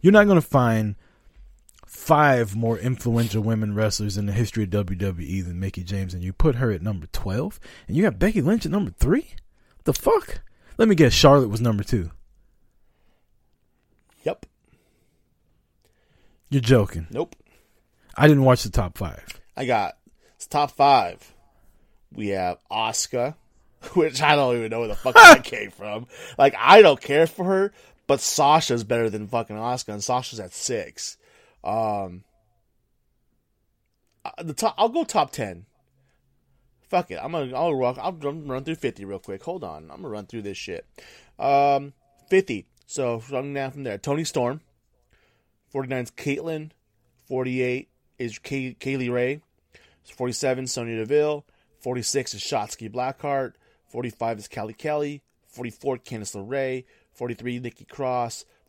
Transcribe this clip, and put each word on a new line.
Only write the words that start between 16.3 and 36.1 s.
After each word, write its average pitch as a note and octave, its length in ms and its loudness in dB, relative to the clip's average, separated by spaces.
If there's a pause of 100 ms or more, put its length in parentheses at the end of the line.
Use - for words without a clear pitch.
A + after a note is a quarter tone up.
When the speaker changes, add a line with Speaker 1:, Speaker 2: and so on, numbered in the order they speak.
Speaker 1:
You're C#3 120 0
joking. G#2+ 480 2
Speaker 2:
Nope. D3 260 -8 (800)
Speaker 1:
I D3 120 4
didn't C#3+ 160 6
watch B2+ 200 4
the G#2 60 -6
top F2+ 280 -4
five. - 440 -12 (160)
Speaker 2:
I C3+ 80 -6
got, A2 320 -2 (380)
it's - 120 -20
top D3 240 -2
five. C3 640 2 (800)
We G#2 160 -8
have F#2 280 -2 (140)
Asuka, A#2 640 -4 (280)
<laughs> - 300 -20
which D#3 280 0
I D3 140 6
don't B2+ 220 2
even A2+ 140 -6
know A2+ 80 -6
where A#2 80 -4
the G#2 80 -6
fuck - 200 -2
Speaker 1:
<laughs> - 0 -
Speaker 2:
that F4 280 12
came G#2 280 -10
from. G#2+ 360 -10 (300)
Like, C3+ 200 6
I E3 240 10
don't D#3 200 8
care D3+ 260 2
for F3 180 -8
her, F#3+ 280 -2 (340)
but C#3 140 2
Sasha's C#3+ 640 2
better A2+ 260 -2
than G#2 180 -8
fucking A2+ 280 -6
Asuka, A#2 340 -8
and G#2 140 -10
Sasha's A#2+ 360 -4
at F#2 140 -14
six. - 640 -8 (460)
Um, G2+ 600 -4 (2000)
uh, - 200 -14
the D#3 100 -10
top, - 240 -2
I'll A3+ 120 2
go D#4 140 -2
top D#3+ 280 -2
ten. F#2+ 340 -10 (1200)